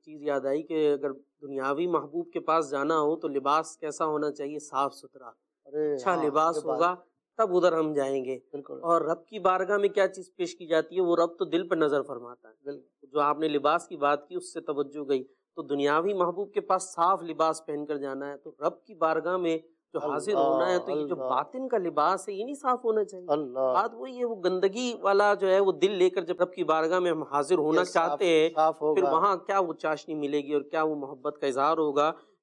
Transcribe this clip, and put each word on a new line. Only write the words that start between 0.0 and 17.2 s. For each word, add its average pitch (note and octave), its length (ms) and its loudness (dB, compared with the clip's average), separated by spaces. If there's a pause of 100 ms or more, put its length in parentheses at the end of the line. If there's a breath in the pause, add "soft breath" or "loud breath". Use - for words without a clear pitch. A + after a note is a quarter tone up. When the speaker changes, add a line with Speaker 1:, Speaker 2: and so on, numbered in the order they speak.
Speaker 1:
چیز D3+ 200 -18
یاد C#3 240 -2
آئی C#3+ 160 -2
کہ D#3 300 2
اگر C#3+ 200 -2
دنیاوی C#3 760 -6
محبوب E3 460 -2
کے G3+ 80 -4
پاس D#3+ 300 0
جانا D3 300 0
ہو D3+ 160 2
تو D#3 120 -4
لباس C#3+ 480 0
کیسا D3+ 280 -6
ہونا D3+ 260 -2
چاہیے؟ D3 280 -8
صاف C#3 360 -4
ستھرا، C3 320 -20 (380)
Speaker 2:
ارے D3 300 -2
Speaker 1:
اچھا C#3+ 200 0
Speaker 2:
ہاں، D#3+ 100 0
Speaker 1:
لباس D#3 320 2
Speaker 2:
یہ D3+ 40 -4
بات C3 160 -4
Speaker 1:
ہوگا، F3 180 2 (420)
تب G3 200 2
ادھر F3 160 6
ہم D#3 200 0
جائیں C3+ 320 0
گے۔ B2+ 140 -6 (140)
Speaker 2:
بالکل۔ C#3+ 300 -12
Speaker 1:
اور E3+ 180 4
رب E3 260 -4
کی G#3+ 120 -10
بارگاہ F#3 380 2
میں G3+ 120 4
کیا G3 200 2
چیز F#3 280 -14
پیش F3 200 -6
کی F3 100 -16
جاتی D#3+ 300 0
ہے؟ F#3 40 2
وہ E3+ 160 4
رب E3+ 220 0
تو F#3+ 60 -2
دل E3+ 240 -2
پر F3+ 80 0
نظر D3 260 2
فرماتا A#2+ 460 -12
ہے۔ A2 60 -20 (100)
Speaker 2:
بالکل۔ C#3 480 -16
Speaker 1:
جو D3 80 0
آپ D3 180 0
نے D#3 100 0
لباس D3 400 0
کی F3 80 -14
بات C#3+ 320 0
کی، F3+ 60 -12
اس F3+ 180 -8
سے E3 80 -10
توجہ C#3+ 480 -6
گئی۔ C3 160 0
تو - 380 -18
دنیاوی D3 500 0
محبوب F3+ 400 -2
کے G#3 80 -4
پاس F#3 340 -2
صاف E3+ 280 2